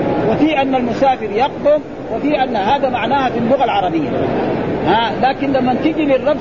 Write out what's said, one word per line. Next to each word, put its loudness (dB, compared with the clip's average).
وفي 2
أن 0
المسافر 0
يقدم، 2
وفي 0
أن -4
هذا 0
معناها 0
في -4
اللغة 2
العربية. 0
ها، 2
لكن 0
لما 0
تيجي 0
للرب 2